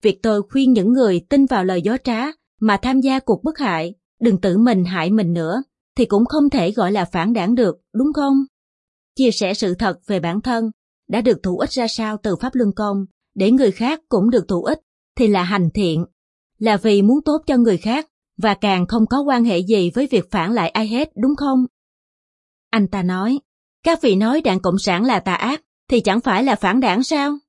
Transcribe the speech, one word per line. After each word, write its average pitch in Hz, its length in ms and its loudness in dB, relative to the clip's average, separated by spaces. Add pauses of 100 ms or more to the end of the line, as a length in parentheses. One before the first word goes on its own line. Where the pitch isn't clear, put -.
Việc 196 220 0
tôi 214 260 0
khuyên 262 240 2
những 214 200 2
người 214 260 2 (100)
tin 277 160 4
vào 208 200 -2
lời 185 160 -2
dối 214 220 -2
trá 240 220 -4 (340)
mà 214 180 2
tham 262 220 0
gia 262 200 0
cuộc - 240 -2
bức 320 140 -6
hại, 175 380 -4 (240)
đừng 190 220 2
tự 190 160 2
mình 220 280 4
hại 175 260 -2
mình 196 220 0
nữa, 170 300 -4 (320)
thì 247 100 2
cũng 214 200 2
không 285 240 2
thể 196 220 0
gọi 202 200 -2
là 196 140 -2
phản 180 280 -2
đảng 233 220 0
được, 226 220 0 (160)
đúng 269 200 0
không? 277 220 0 (800)
Chia 254 160 2
sẻ 196 220 -2
sự 185 200 -2
thật 185 340 -4
về 196 120 -2
bản 170 220 -4
thân 226 300 -4 (380)
đã 220 120 -2
được 214 220 0
thụ 185 140 -4
ích - 120 -2
ra 240 180 -4
sao 214 360 -6
từ 202 120 -2
Pháp 254 200 -6
Luân 226 200 0
Công, 202 300 -4 (300)
để 196 160 2
người 262 200 4
khác 269 380 -4
cũng 214 200 2
được 226 180 2
thụ 175 160 -4
ích, 302 160 -4 (360)
thì 240 120 2
là 196 160 2
hành 180 300 0
thiện, 170 320 -2 (520)
là 214 200 0
vì 202 240 2
muốn 247 240 4
tốt 311 220 0
cho 269 100 2
người 226 200 4
khác, 226 300 -4 (300)
và 208 160 0
càng 190 340 0
không 226 180 2
có 254 160 0
quan 262 220 0
hệ 202 160 2
gì 185 360 2
với 269 120 0
việc 208 240 0
phản 185 200 -2
lại 220 180 0
ai 214 180 -4
hết, 254 280 -2
đúng 262 200 0
không? 269 300 0 (1040)
Anh 214 180 0
ta 190 160 -6
nói, 190 360 -2 (440)
"Các 330 180 0
vị 220 140 4
nói 226 260 2
Đảng 190 180 0
Cộng 185 200 0
sản 190 240 -2
là 240 160 2
tà 185 140 -4
ác, 262 280 -4 (280)
thì 247 120 2
chẳng 208 200 0
phải 214 220 0
là 247 120 2
phản 202 240 0
đảng 233 240 0
sao?" 294 340 -2 (120)